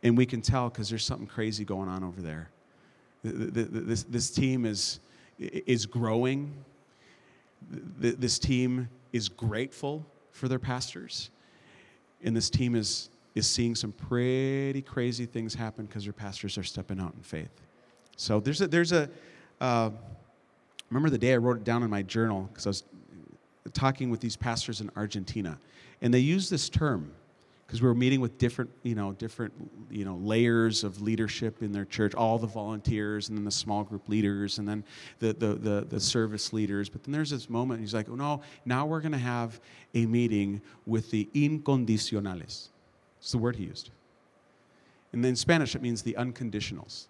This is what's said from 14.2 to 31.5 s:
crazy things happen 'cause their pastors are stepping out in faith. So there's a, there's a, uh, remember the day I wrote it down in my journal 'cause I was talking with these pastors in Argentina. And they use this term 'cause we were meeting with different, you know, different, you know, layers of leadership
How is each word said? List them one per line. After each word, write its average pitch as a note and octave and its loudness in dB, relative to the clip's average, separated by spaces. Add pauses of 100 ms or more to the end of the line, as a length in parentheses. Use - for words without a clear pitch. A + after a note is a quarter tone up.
crazy A#2+ -2
things A2+ -6
happen A2 -6
'cause G#2 -10
their G#2 -8
pastors G2+ -8
are G2 -4
stepping F#2+ -6
out F2+ -4
in - -16
faith. - -10 (560)
So G#2+ 2
there's D3 0
a, F#3+ 4
there's E3+ 4
a, D3+ 4 (520)
uh, A#2 2 (960)
remember C#3+ 2
the C3+ 2
day A#2+ 6
I B2 6
wrote A#2+ 4
it G#2+ -8
down A#2 2
in A2+ 0
my G2+ 0
journal G2 0
'cause - -6
I G2+ 0
was F#2+ -4 (880)
talking C3 2
with A2 -2
these A#2 -4
pastors A#2 -2
in G#2 -6
Argentina. G2+ -4 (440)
And A#2+ 6
they B2+ 8
use F3 4
this D#3+ 0
term A2+ 0 (560)
'cause A#2 -2
we B2+ 6
were A#2+ 6
meeting C3 4
with A#2 -2
different, A#2+ 0 (140)
you A#2+ 0
know, G2+ -2
different, A2 -8 (380)
you G#2 -6
know, F#2+ -6
layers A2+ 6
of G2+ -4
leadership A2 0